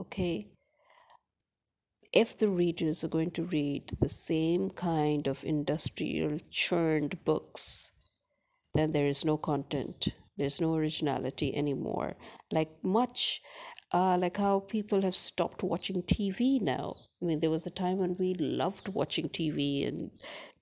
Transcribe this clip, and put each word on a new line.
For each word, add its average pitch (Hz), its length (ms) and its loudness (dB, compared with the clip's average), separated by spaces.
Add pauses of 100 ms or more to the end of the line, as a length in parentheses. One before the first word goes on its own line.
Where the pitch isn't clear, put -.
okay? 180 480 -4 (1600)
If - 260 4
the 220 100 4
readers 170 560 0
are 165 40 -4
going 160 240 -2
to 165 120 0
read 147 560 -4
the - 80 2
same 170 600 4
kind 151 560 0
of - 180 -4
industrial 151 920 -2 (120)
churned 160 760 0
books, - 680 4 (840)
then 156 180 2
there 147 140 2
is 143 180 4
no 156 120 2
content. 143 720 -4 (280)
There's 139 240 0
no 160 160 2
originality 151 800 -2
anymore. - 600 -4 (360)
Like 160 180 0 (140)
much, - 580 2 (500)
uh, 180 280 2
like 180 160 -2
how 202 240 0
people 202 420 -2
have 185 140 2
stopped - 480 4
watching 185 400 -2
T 196 260 2
V 254 300 2
now. 147 340 -4 (260)
I - 40 -6
mean, 160 160 0
there 165 100 2
was 160 160 0
a 180 40 -2
time 185 280 -2
when 180 180 -2
we 185 180 -2
loved 143 540 -2
watching - 400 -2
T 160 220 -4
V 143 320 -2
and 147 300 -6 (500)